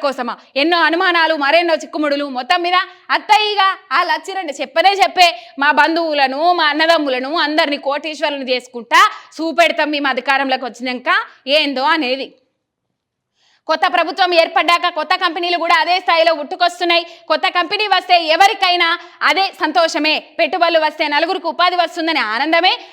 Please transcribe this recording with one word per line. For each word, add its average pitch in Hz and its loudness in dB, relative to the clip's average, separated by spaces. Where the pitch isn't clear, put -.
కోసమా? 247 -6
ఎన్నో 339 2
అనుమానాలు, 330 0
మరెన్నో 330 2
చిక్కుముడులు. 285 -4
మొత్తం 349 0
మీద 359 2
అత్తయ్యగా 403 2
వాళ్ళు 330 0
వచ్చిరంటే 370 -8
చెప్పనే 339 2
చెప్పే 349 4
మా 285 4
బంధువులను, 302 0
మా 330 0
అన్నదమ్ములను, 294 0
అందరినీ 294 0
కోటీశ్వరులను 285 -4
చేసుకుంటా 247 -2
చూపెడతాం 320 0
మేము 285 -4
అధికారంలోకి 262 -2
వచ్చినాక 247 -8
ఏందో 285 -2
అనేది. 262 -4
కొత్త 320 0
ప్రభుత్వం 359 0
ఏర్పడ్డాక 339 0
కొత్త 311 -2
కంపెనీలు 349 -2
కూడా 339 2
అదే 349 0
స్థాయిలో 330 2
ఉట్టుకొస్తున్నాయి. 349 -2
కొత్త 311 0
కంపెనీ 392 -2
వస్తే 370 2
ఎవరికైనా 370 2
అదే 381 2
సంతోషమే, 320 0
పెట్టుబడులు 339 2
వస్తే 311 -4
నలుగురికి 330 -2
ఉపాధి 359 2
వస్తుందని 320 -2
ఆనందమే. 339 2